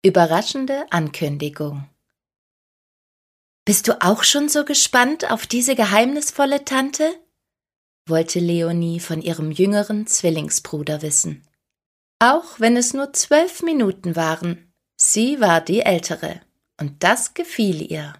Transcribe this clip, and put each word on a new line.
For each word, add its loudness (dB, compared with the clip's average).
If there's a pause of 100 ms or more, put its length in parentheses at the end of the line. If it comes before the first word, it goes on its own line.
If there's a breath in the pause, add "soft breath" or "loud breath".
Überraschende 2
Ankündigung. -6 (1800)
„Bist 2
du 0
auch 4
schon 2
so 0
gespannt 0
auf -4
diese 0
geheimnisvolle 2
Tante?“, -2 (920)
wollte 0
Leonie 0
von -6
ihrem -4
jüngeren 0
Zwillingsbruder -2
wissen. -2 (760)
Auch 2
wenn 4
es -2
nur -4
zwölf 2
Minuten 0
waren, -4 (240)
sie 2
war 4
die 0
Ältere, -2 (400)
und -8
das 0
gefiel -2
ihr. -10